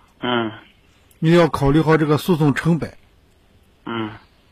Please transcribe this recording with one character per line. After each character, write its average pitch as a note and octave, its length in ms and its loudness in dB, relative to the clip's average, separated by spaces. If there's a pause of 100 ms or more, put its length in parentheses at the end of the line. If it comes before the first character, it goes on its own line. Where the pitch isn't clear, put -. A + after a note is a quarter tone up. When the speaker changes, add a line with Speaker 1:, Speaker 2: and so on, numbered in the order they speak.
(220)
Speaker 1:
嗯。 A#2 300 -2 (680)
Speaker 2:
你 D#3+ 180 2
要 E3+ 100 6
考 C#3 220 -2
虑 D#3 120 2
好 D#3 160 2
这 D3+ 100 0
个 D3 100 2
诉 - 180 0
讼 C#3+ 200 0
成 D#3+ 240 -2
本。 - 140 -10 (920)
Speaker 1:
嗯。 A2+ 240 -8 (420)